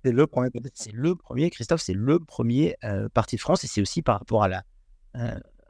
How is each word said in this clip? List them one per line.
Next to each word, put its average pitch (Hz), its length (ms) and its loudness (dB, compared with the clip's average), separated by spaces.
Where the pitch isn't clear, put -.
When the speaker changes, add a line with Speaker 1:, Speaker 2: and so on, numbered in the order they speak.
Speaker 1:
c'est 131 80 4
le 135 160 6
premier 127 220 -2
parti 123 200 -8
de - 40 -16
France. - 120 -14
Speaker 2:
C'est 107 80 -14
le 143 220 0
premier, 143 340 -2
Christophe, 165 320 -2
c'est - 120 -4
le 127 260 2
premier, 131 640 0
euh, 104 240 -2
parti - 260 0
de - 60 -6
France. 180 220 2
Et - 40 -8
c'est - 140 0
aussi 101 200 -2
par 113 180 2
rapport 107 240 2
à 98 40 6
la, 92 160 -4
euh, 117 220 -4